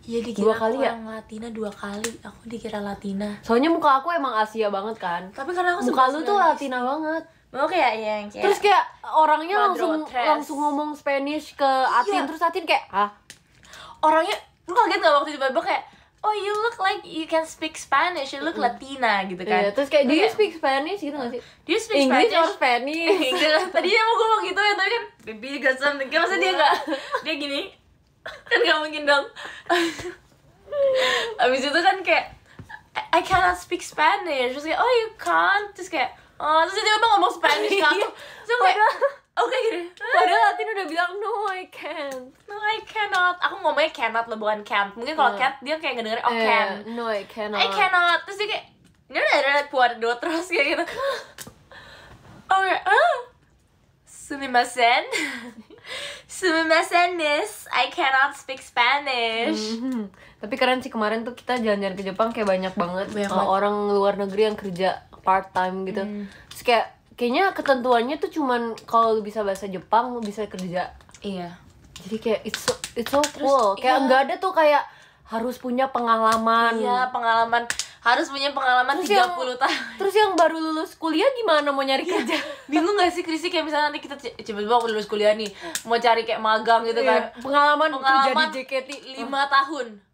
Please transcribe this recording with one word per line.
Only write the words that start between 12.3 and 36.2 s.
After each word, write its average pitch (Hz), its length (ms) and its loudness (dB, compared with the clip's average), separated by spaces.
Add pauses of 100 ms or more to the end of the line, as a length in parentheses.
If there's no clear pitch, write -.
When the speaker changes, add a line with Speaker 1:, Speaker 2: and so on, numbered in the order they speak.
Speaker 2:
Atin 339 220 0
kayak, 311 260 0
"Hah?" 202 200 0 (920)
Speaker 1:
Orangnya, 320 340 4 (300)
lu 349 80 -8
kaget 403 260 4
gak 320 160 6
waktu 294 160 2
tiba-tiba 269 320 0
kayak, 349 200 -2 (360)
"Oh, 427 140 -2
you 403 180 -4
look 440 260 -2
like 381 240 -2
you 311 220 -10
can 320 220 -2
speak 311 320 -10
Spanish, 294 580 -2
you 277 80 -8
look 320 160 -6
Speaker 2:
Mm. 254 60 0
Speaker 1:
Latina," 240 580 -2
gitu 185 160 -8
kan. 185 220 0
Speaker 2:
Iya, 202 100 2
terus 269 160 0
kayak, 285 160 4
"Do 254 80 4
you 311 80 4
Speaker 1:
Kayak, 392 160 2
Speaker 2:
speak 403 180 2
Spanish?" 311 460 -2
gitu 294 160 -8
gak 247 160 -6
sih? 247 80 -8
Speaker 1:
"Do - 300 -20
you 392 100 2
speak 440 220 0
Speaker 2:
English 262 260 4
Speaker 1:
Spanish?" 403 80 0
Speaker 2:
or 330 160 4
Spanish? 294 800 0
Speaker 1:
<laughs> 262 80 -2
Gitu. 311 200 4 (120)
Tadinya 370 320 2
mau 453 100 2
gue 440 140 4
mau 440 140 4
gitu 381 180 -4
ya, 415 160 2
tapi 381 160 -2
kan, 466 120 -4 (200)
"Baby, 220 240 -12
you 277 140 -8
got 262 160 2
something." 277 320 -2
Kayak, 320 120 2
maksudnya 359 220 0
dia 370 80 2
Speaker 2:
Iya. 359 80 -2
Speaker 1:
gak, 302 140 6 (500)
dia 302 140 -4
gini, 285 220 -4 (640)
Kan - 360 -4
nggak 320 200 2
mungkin 302 240 -6
dong. 277 220 4 (440)
<laughs> 466 1700 -2
Abis 254 200 2
itu 294 160 0
kan 381 220 2
kayak, 320 240 0 (680)
"I, - 80 -6 (120)
I 349 80 4
cannot 359 360 2
speak 359 240 -8
Spanish." 302 720 0
Terus 294 120 -10
kayak, 311 140 -2
"Oh, 494 220 2
you 440 160 -4
can't?" 359 560 2
Terus 359 160 -14
kayak, 277 240 -2 (240)